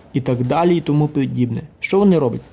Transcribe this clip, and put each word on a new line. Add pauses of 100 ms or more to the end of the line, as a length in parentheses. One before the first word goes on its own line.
(140)
і
так
далі
і
тому
подібне. (180)
Що
вони
роблять? (120)